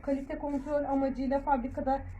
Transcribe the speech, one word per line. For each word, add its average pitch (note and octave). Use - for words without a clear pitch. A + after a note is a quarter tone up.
kalite C#4
kontrol C#4+
amacıyla C4+
fabrikada C4+